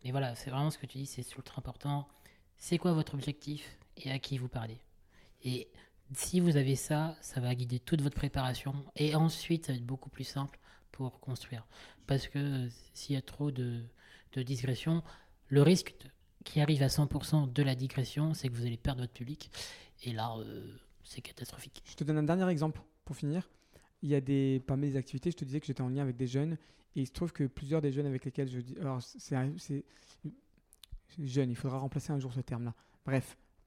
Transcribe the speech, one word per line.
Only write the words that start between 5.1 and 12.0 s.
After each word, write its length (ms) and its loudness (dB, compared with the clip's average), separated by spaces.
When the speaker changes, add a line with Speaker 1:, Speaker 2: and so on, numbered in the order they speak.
Speaker 1:
Et 260 -4
si 260 0
vous 160 6
avez 200 6
ça, 460 0
ça 200 -4
va 140 2
guider 240 -2
toute 220 2
votre 140 0
préparation 580 -2
et 200 2
ensuite, 500 2
ça 80 0
va 40 0
être 80 -6
beaucoup 240 -6
plus 140 -10
simple 360 -6
pour 280 -6
construire. 480 -8